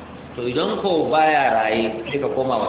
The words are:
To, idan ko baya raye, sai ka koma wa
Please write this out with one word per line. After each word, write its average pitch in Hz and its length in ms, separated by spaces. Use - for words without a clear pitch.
To, 123 80
idan 156 400
ko 170 240
baya 156 360
raye, 113 560
sai 139 80
ka 123 160
koma 131 240
wa 101 100